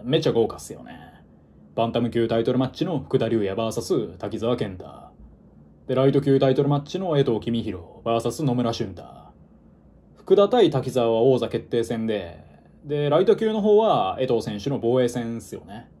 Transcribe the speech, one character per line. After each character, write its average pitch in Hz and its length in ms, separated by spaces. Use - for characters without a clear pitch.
め 123 160
っ - 20
ち 151 80
ゃ - 20
豪 113 160
華 - 80
っ - 40
す - 120
よ 76 100
ね。 - 140
バ 117 120
ン 117 60
タ 117 80
ム 117 100
級 117 180
タ 113 100
イ 113 60
ト 127 100
ル 127 40
マ 131 100
ッ - 20
チ - 160
の 165 140
福 - 180
田 113 100
龍 113 120
也 95 140
バ 113 140
ー 110 40
サ 110 100
ス 110 340
滝 104 220
沢 117 180
健 95 220
太。 - 120
で、 131 80
ラ 131 120
イ 139 60
ト 139 100
級 139 160
タ 135 100
イ 131 60
ト 139 80
ル 143 80
マ 143 80
ッ - 60
チ 180 140
の 170 200
江 139 60
藤 113 160
公 120 100
弘 104 340
バ 117 120
ー 117 60
サ 117 100
ス 160 100
野 127 120
村 123 180
俊 110 220
太。 - 100
福 - 180
田 202 140
対 220 220
滝 131 200
沢 117 200
は 113 100
王 127 160
座 113 140
決 117 160
定 117 180
戦 113 220
で、 87 420
で、 147 260
ラ 151 100
イ 196 40
ト 208 120
級 220 160
の 220 80
方 208 160
は 139 440
江 127 60
藤 120 140
選 104 200
手 143 100
の 127 80
防 120 240
衛 120 60
戦 117 300
っ - 20
す - 140
よ 95 80
ね。 107 280